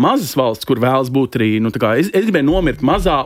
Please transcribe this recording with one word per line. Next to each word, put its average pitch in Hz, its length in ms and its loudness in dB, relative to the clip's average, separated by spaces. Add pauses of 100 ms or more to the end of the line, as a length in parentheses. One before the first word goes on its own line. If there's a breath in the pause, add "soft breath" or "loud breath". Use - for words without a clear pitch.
mazas 196 320 0
valsts, 123 320 -2
kur 123 160 -2
vēlas 127 320 0
būt 135 240 0
arī, 110 140 2 (100)
nu, 113 80 0
tā 117 160 -4
kā 107 160 2
es, 202 80 -2
es 196 160 0
gribēju 165 240 2
nomirt 165 320 0
mazā 165 440 0